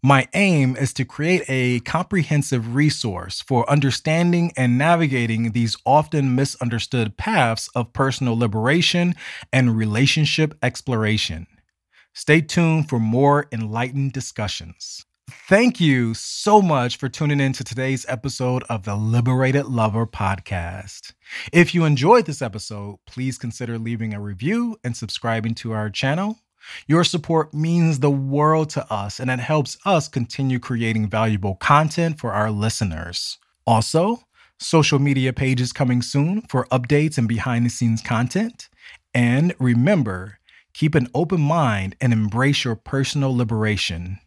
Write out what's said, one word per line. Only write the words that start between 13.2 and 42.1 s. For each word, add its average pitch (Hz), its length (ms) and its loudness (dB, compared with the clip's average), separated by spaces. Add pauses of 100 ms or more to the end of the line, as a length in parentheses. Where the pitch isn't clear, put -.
enlightened 120 600 -4
discussions. - 920 -10 (420)
Thank 226 320 4
you 127 360 2
so - 480 2
much 131 340 0
for 135 100 -6
tuning 147 320 0
in 135 140 2
to 120 100 -8
today's 131 460 -4
episode 127 600 -4
of 110 160 -6
the 104 100 -6
Liberated 127 720 2
Lover 113 400 0
Podcast. 98 1040 -6 (400)
If 170 220 4
you 165 100 2
enjoyed 156 400 4
this 151 160 -8
episode, 104 640 -10
please 127 320 -6
consider 117 400 -8
leaving 113 380 -6
a 101 40 -10
review 170 640 -4
and 123 140 -6
subscribing 113 580 -4
to 113 180 -8
our 107 180 -4
channel. 175 480 -2 (460)
Your 165 180 4
support 156 520 0
means 160 440 2
the 143 120 2
world 147 600 2
to - 220 -6
us, 101 260 -6
and 127 120 -2
it 127 80 -2
helps 147 440 -2
us 180 240 2
continue 131 520 -2
creating 113 500 -2
valuable 104 460 0
content 156 640 2
for 113 140 -6
our 107 180 0
listeners. 95 880 -4 (260)
Also, 160 540 2 (400)
social 151 400 2
media 135 340 2
pages 127 400 0
coming 123 300 0
soon 170 400 0
for - 240 -2
updates 147 500 0
and 117 100 0
behind-the-scenes 117 760 0
content. 131 680 -2 (420)
And 127 460 2
remember, 120 800 0 (360)
keep 156 200 0
an 131 220 2
open 170 260 0
mind 123 580 0
and 120 140 2